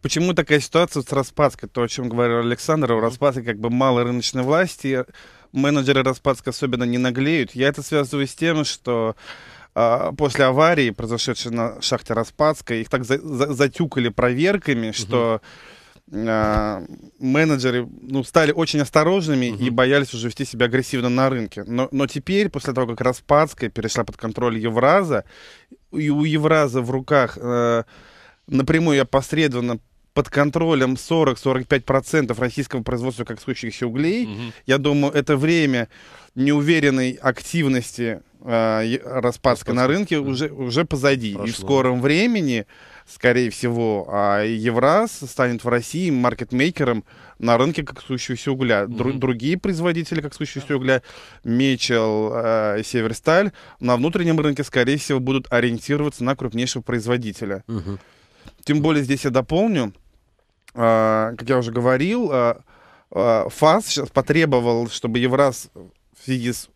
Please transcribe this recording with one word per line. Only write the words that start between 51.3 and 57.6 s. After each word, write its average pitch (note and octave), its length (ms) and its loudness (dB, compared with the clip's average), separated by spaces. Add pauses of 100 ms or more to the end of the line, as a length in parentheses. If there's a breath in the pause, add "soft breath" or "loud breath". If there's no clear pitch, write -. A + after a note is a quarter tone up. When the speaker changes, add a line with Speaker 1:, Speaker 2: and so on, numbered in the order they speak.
Speaker 1:
Мечел, A2+ 880 0
э, A2+ 520 0
Северсталь, D#3+ 680 0 (280 loud breath)
на B2 160 2
внутреннем D#3+ 440 0
рынке, D3 260 0
скорее C3 320 2
всего, C#3 240 -2
будут C3 320 -2
ориентироваться B2 720 -2
на C3+ 100 -2
крупнейшего B2 480 -6
производителя. A2+ 840 -4